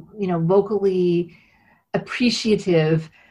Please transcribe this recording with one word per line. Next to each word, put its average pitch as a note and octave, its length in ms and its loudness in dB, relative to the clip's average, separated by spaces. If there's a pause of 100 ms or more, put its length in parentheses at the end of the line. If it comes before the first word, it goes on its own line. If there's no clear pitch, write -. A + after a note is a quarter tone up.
(160)
you G3+ 120 -4
know, F3 100 0
vocally F#3 960 0 (580)
appreciative F#3+ 1160 0 (200)